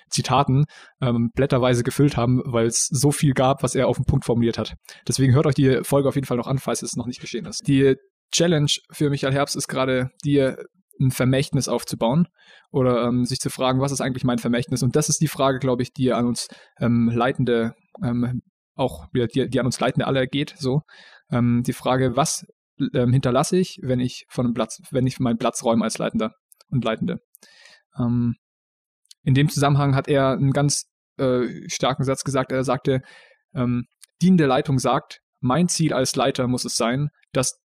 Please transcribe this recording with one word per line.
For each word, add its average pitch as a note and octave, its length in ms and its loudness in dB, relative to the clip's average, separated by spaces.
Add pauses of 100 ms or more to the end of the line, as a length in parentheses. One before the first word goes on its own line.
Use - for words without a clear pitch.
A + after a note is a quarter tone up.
Zitaten, C3+ 560 2 (360)
ähm, A#2 320 0
blätterweise B2+ 500 2
gefüllt C#3 340 2
haben, B2 280 2
weil's A#2 420 0
so C#3+ 240 2
viel C#3+ 220 2
gab, C3 300 2
was A#2+ 120 -2
er B2+ 120 2
auf B2 100 0
den C3 80 -2
Punkt - 200 0
formuliert A#2 320 0
hat. - 180 -6 (320)
Deswegen C3 260 2
hört D3+ 120 4
euch C#3+ 100 2
die C3 280 4
Folge C#3 260 2
auf - 60 -4
jeden C3+ 120 -4
Fall B2+ 100 -2
noch A#2 100 -4
an, C3+ 100 -2
falls A#2 240 -4
es - 140 -8
noch A#2+ 120 -6
nicht B2 140 -10
geschehen G#2+ 240 -10
ist. - 220 -10
Die C3+ 280 4 (360)
Challenge D#3+ 380 2 (220)
für D3 180 0
Michael C#3 240 -2
Herbst C#3 220 -2
ist - 120 -6
gerade, C3 420 -2 (140)
dir C#3 340 2 (420)
ein C3 120 4
Vermächtnis C3 560 0
aufzubauen B2 600 0 (440)
oder, B2 360 2
ähm, B2 180 0
sich B2+ 140 -4
zu C3+ 100 -4
fragen, C3 320 0
"Was C#3 100 0
ist C3 100 -4
eigentlich B2+ 220 -4
mein A#2+ 160 0
Vermächtnis?" A#2+ 440 -2
Und B2 120 0
das D3+ 140 2
ist - 120 0
die D3+ 60 0
Frage, C3+ 320 0
glaub B2+ 220 -2
ich, - 120 -6
die B2+ 200 0
an A#2 120 0
uns, A#2+ 220 -4 (320)
ähm, A#2 300 2
Leitende, A#2 640 0 (280)
ähm, A#2+ 380 -2 (340)
auch, - 380 -6
ja, A#2+ 140 0
die, B2 220 -2
die B2 100 0
an A#2+ 60 0
uns A#2+ 140 -4
Leitende B2 280 0
alle C3 200 0
geht, C#3+ 300 -6
so. C#3 240 -2 (500)
Ähm, A#2+ 320 2
die B2+ 100 -2
Frage, B2+ 420 0
"Was, - 300 -2 (480)
ähm, B2 200 2
hinterlasse C3+ 440 2
ich, - 240 -2
wenn B2+ 180 -2
ich - 300 -4
von B2 160 -2
einem A#2+ 80 0
Platz, A2+ 280 -6 (100)
wenn B2+ 160 0
ich - 120 -4
meinen A#2 180 0
Platz - 260 -2
räume A#2 200 2
als A2 140 -4
Leitender A2 340 -2 (380)
und B2+ 140 -2
Leitende?" A2+ 360 -4 (800)
Ähm, A#2+ 380 0 (880)
in C3+ 100 2
dem D3 160 4
Zusammenhang C#3 460 2
hat C3+ 120 -2
er C3+ 240 2
einen C3+ 200 0
ganz, C#3+ 340 0 (320)
äh, B2+ 520 -2
starken C3+ 340 -2
Satz C3 200 -2
gesagt. C3 280 -2
Er C3 120 -2
sagte, B2+ 380 0 (520)
ähm, B2 320 -2 (360)
"Dienende F3 240 6
Leitung C3+ 340 0
sagt, B2+ 420 -2 (180)
mein C#3 280 0
Ziel D#3 260 0
als B2+ 220 -2
Leiter B2+ 320 0
muss B2 180 -2
es A#2+ 100 -6
sein, B2+ 340 -2 (220)
dass - 380 -2